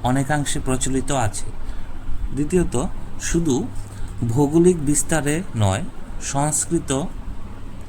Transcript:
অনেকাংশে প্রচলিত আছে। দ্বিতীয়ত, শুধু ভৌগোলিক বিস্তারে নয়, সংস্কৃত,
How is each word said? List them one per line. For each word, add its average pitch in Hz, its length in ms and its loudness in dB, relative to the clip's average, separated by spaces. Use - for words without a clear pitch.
অনেকাংশে 139 560 2
প্রচলিত 131 520 0
আছে। 120 340 0
দ্বিতীয়ত, 151 520 2
শুধু 165 460 0
ভৌগোলিক 151 560 4
বিস্তারে 147 580 2
নয়, 104 280 2
সংস্কৃত, 147 840 -2